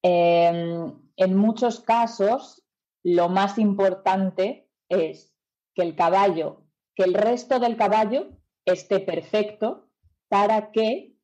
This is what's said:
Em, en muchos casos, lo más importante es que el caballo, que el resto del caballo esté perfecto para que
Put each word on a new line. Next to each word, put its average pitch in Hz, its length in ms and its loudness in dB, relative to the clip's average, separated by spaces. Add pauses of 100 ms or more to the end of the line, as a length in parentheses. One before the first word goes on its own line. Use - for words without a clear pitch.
Em, 170 880 2 (240)
en 190 180 2
muchos 220 460 0
casos, 226 800 -2 (400)
lo 175 260 2
más 196 280 -2
importante 196 1120 -2 (180)
es 165 480 -4 (400)
que 185 60 -4
el 165 140 -4
caballo, 170 680 0 (320)
que 190 80 0
el 180 100 2
resto 240 460 0
del 233 160 0
caballo 214 520 0 (380)
esté 185 340 0
perfecto 208 920 -4 (400)
para 208 420 0
que 220 520 -4